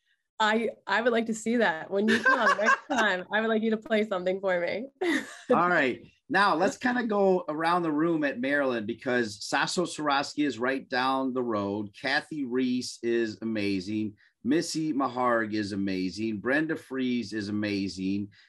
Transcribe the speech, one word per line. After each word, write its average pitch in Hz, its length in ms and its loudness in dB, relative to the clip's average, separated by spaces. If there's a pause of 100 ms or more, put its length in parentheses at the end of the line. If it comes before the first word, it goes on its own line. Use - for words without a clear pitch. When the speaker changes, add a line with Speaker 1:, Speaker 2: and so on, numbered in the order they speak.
(400)
Speaker 1:
I, 220 300 2 (160)
I 208 140 0
would 240 120 2
like 226 140 0
to 226 80 -4
see 233 240 -2
that 165 320 0
when 202 180 2
you 453 100 4
come 523 380 4
Speaker 2:
<laughs> - 40 -4
Speaker 1:
next 523 180 4 (120)
time. 208 420 2
I 208 80 2
would 220 80 0
like 220 140 2
you 226 80 0
to 214 60 2
play 214 300 0
something 185 340 -2
for 185 180 0
me. 180 280 -2 (140)
<laughs> 311 220 0 (280)
Speaker 2:
All 175 180 4
right. 139 340 2 (260)
Now, 185 280 4
let's 185 200 2
kinda 247 280 -2
go 196 440 2
around 165 340 0
the 160 100 0
room 156 320 2
at 131 160 -2
Maryland 131 460 0
because 120 520 -2
Saso 147 480 0
Swarovski 147 580 -2
is 120 140 -2
right 127 300 -2
down 131 440 0
the 127 100 -2
road. 104 480 -2 (100)
Kathy 147 440 -4
Reese 123 580 -2
is 117 400 0
amazing. 104 720 -2 (280)
Missy 156 500 0
Maharg 120 600 0
is 104 180 -2
amazing. 98 680 -2
Brenda 147 380 -2
Fries 123 560 -4
is 104 160 -4
amazing. 101 800 -2 (200)